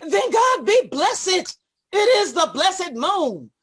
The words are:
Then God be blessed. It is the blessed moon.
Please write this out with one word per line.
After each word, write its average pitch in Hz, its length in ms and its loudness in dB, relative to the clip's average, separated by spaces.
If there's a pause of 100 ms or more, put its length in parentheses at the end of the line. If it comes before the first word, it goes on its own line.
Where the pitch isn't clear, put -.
Then 392 300 -2
God 480 340 2
be 440 260 4
blessed. 370 640 -2 (340)
It 381 60 -2 (240)
is 311 120 -2
the 320 200 0
blessed 349 400 -2
moon. 240 580 -4 (100)